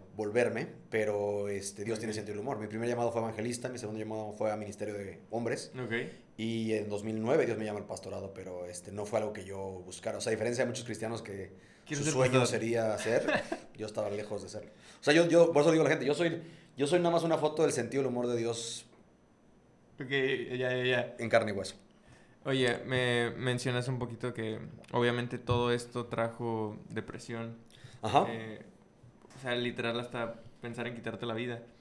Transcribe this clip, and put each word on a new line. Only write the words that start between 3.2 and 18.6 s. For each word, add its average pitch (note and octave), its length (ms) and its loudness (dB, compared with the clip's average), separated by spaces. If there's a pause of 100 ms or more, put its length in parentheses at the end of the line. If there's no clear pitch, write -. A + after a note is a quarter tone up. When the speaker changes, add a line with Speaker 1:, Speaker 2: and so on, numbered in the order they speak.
Speaker 1:
evangelista, A2+ 480 -4
mi B2 100 -8
segundo A2 200 -6
llamado G#2+ 340 -6
fue G#2+ 180 0
a G#2 60 0
ministerio G#2 360 -6
de F#2+ 280 -10 (100)
hombres. A#2 400 -2 (120)
Speaker 2:
Ok. A2 80 -4 (460)
Speaker 1:
Y A2+ 360 0
en G#2 160 0
dos G#2 140 -4
mil A2 180 -4
nueve B2+ 240 4
Dios A2+ 120 -2
me G#2+ 80 -4
llama G2+ 140 -4
al F#2+ 80 -10
pastorado, G2 460 -8
pero, F2+ 340 -8
este, F2 240 -12
no G#2 140 -4
fue A2 140 0
algo G#2+ 140 -2
que F#2+ 100 -10
yo F#2+ 420 -8
buscara. G#2 340 -6
O - 20 -6
sea, A#2+ 80 -2
a A2 60 4
diferencia A#2+ 280 0
de A#2+ 60 0
muchos A#2 160 -6
cristianos A2+ 360 -6
que G2 300 -10 (340)
Speaker 2:
Quiero C#3+ 140 -6
Speaker 1:
su C#3+ 60 -2
Speaker 2:
ser D3+ 80 0
Speaker 1:
sueño C3 280 6
Speaker 2:
pastor. A#2 180 2
Speaker 1:
sería A2+ 400 0
ser, B2 260 2
Speaker 2:
<laughs> - 520 -2
Speaker 1:
yo G#2 100 -6
estaba G#2 240 -4
lejos G#2 320 -6
de F#2+ 60 -12
serlo. G#2 200 -12 (300)
O - 40 -18
sea, D3 100 6
yo, E3+ 140 8
yo, E3 240 10
por D3 120 8
eso D#3+ 80 8
digo D#3+ 100 8
a C#3+ 40 6
la C3+ 60 6
gente, C#3 140 2
yo C#3+ 80 4
soy, D#3+ 280 2 (360)
yo C#3+ 80 2
soy F3 140 6
nada E3+ 120 4
más E3 120 4
una E3 160 4
foto D3+ 240 2
del C#3+ 80 4
sentido B2+ 320 0
del B2+ 80 0
humor A#2+ 160 0
de A#2+ 100 0
Dios A2+ 480 -4 (1120)